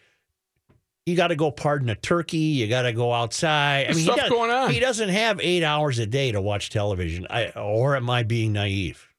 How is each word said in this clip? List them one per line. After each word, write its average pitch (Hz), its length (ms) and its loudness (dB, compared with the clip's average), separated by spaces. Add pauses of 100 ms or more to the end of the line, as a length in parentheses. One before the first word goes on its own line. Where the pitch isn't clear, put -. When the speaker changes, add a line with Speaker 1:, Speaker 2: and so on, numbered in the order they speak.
(1040)
Speaker 1:
you 175 100 0
gotta 170 200 2
go 151 140 0
pardon 143 400 -2
a 104 60 0
turkey. 170 420 -2
You 151 300 0
gotta 123 260 0
go 120 180 0
outside. 143 720 0
I - 40 0
Speaker 2:
There's 160 120 0
Speaker 1:
mean, 160 80 2
Speaker 2:
stuff 202 100 4
Speaker 1:
he 285 60 2
does, 247 80 0
Speaker 2:
going 233 220 2
on. 254 200 2
Speaker 1:
he 233 80 0
doesn't 226 300 0
have 214 320 2
eight 175 220 2
hours 151 360 0
a 117 60 0
day 131 260 0
to 101 100 0
watch 101 280 -4
television. 90 600 -2
I, 113 220 -2
or 113 440 0
am 120 140 -2
I 123 140 0
being 110 300 0
naive? 98 540 -2 (120)